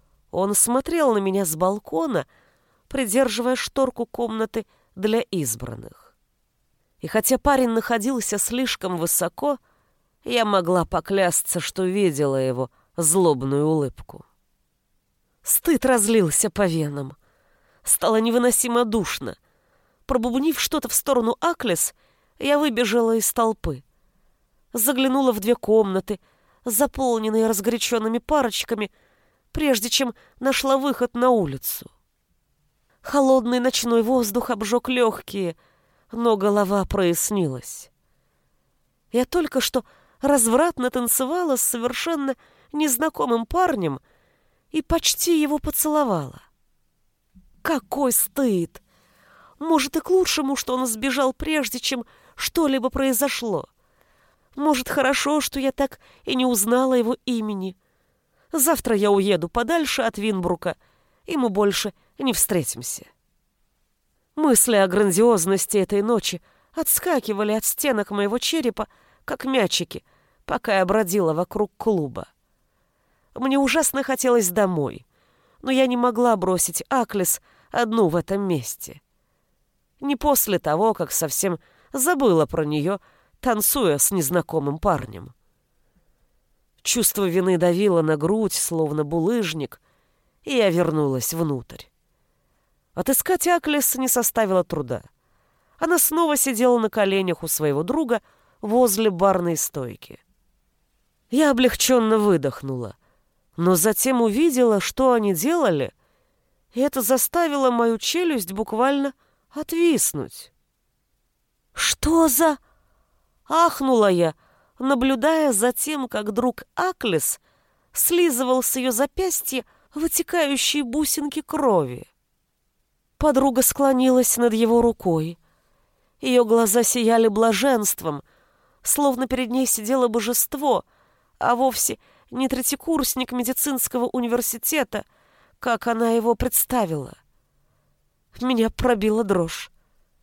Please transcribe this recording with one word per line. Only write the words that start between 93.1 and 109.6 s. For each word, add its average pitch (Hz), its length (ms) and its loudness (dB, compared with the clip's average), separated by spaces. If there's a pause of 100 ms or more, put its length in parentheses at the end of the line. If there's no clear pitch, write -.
Аклес 302 480 0
не 262 120 -2
составило 214 560 2
труда. 127 400 -6 (760)
Она 330 220 0
снова 311 360 2
сидела 247 440 2
на 214 100 0
коленях 190 540 0
у 160 40 -6
своего 151 360 0
друга 240 380 -2 (400)
возле 220 480 2
барной 180 460 2
стойки. - 640 -8 (1120)
Я 285 220 4
облегченно 240 640 4
выдохнула, 135 800 0 (580)
но 175 200 2
затем 226 460 2
увидела, 240 580 2
что 262 340 2
они 208 200 2
делали, 190 600 0 (800)
и 240 80 -2
это 277 200 0
заставило 269 680 0
мою 233 260 2
челюсть 294 540 -2
буквально 262 640 -2 (400)
отвиснуть. 311 1000 -2 (1200)